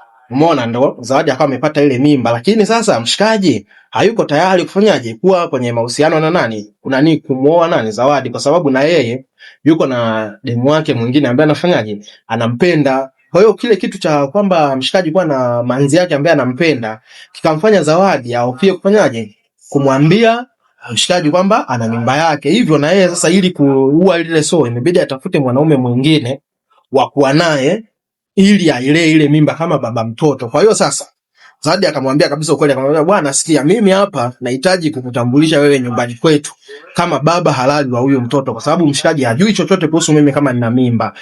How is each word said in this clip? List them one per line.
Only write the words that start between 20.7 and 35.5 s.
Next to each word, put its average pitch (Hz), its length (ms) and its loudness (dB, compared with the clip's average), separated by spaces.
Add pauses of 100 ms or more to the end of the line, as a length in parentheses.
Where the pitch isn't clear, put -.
mshikaji 160 400 0
kwamba 196 360 0
ana 120 200 -4
mimba 117 300 -2
yake. 151 320 -2
Hivyo 170 280 2
na 147 140 0
yeye 185 180 4
sasa 170 200 -2
ili 185 220 2
kuua 147 680 2
lile 165 260 0
soo, 151 240 -2
imebidi 139 320 -2
atafute 156 400 -4
mwanaume 139 380 0
mwingine 127 640 -2 (500)
wa 127 180 0
kuwa 139 240 0
naye 160 500 0 (520)
ili 190 360 4
ailee 147 400 0
ile 156 180 4
mimba 147 240 2
kama 160 240 -2
baba 117 260 -4
mtoto. 123 440 -2
Kwa 143 140 0
hiyo 208 140 4
sasa - 300 -4 (560)
Zawadi 180 260 0
akamwambia 143 420 0
kabisa 151 240 -2
ukweli, 139 200 0
akamwambia, 143 300 0
"Bwana 165 300 0
sikia, 156 300 0
mimi 190 280 2
hapa 190 500 -2
nahitaji 147 500 -2
kukutambulisha 127 680 0